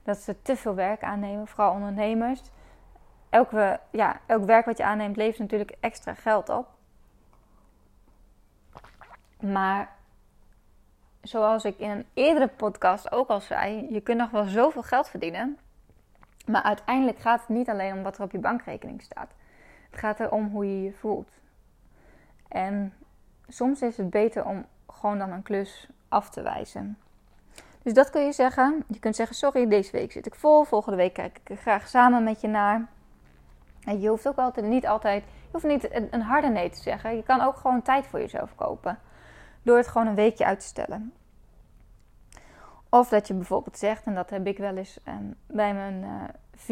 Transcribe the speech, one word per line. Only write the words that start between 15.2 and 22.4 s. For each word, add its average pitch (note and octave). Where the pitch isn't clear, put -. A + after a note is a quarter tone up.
Maar -
uiteindelijk A#3
gaat A#3
het -
niet A#3+
alleen G3
om F#3+
wat F#3+
er G#3
op G3
je G3+
bankrekening -
staat. -
Het -
gaat G#3+
erom G#3+
hoe G3+
je G3
je G3
voelt. -